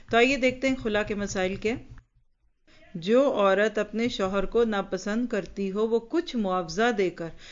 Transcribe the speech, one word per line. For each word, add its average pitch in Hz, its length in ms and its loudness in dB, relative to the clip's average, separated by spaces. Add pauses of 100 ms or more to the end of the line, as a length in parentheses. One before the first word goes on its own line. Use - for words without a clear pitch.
(120)
तो 226 60 4
आइए 262 200 6
देखते 254 300 0
हैं 262 100 0
खुला 208 260 -2
के 214 120 -4
मसाइल 196 420 -2
के। 214 180 -2 (1200)
जो 208 280 4
औरत 208 560 2
अपने 214 300 -2
शौहर 196 360 -2
को 226 200 2
नापसंद 208 640 -2
करती 196 380 -4
हो, 208 180 0
वो 226 140 0
कुछ 320 360 -4
मुआवजा 185 580 0
देकर, 175 380 -2 (200)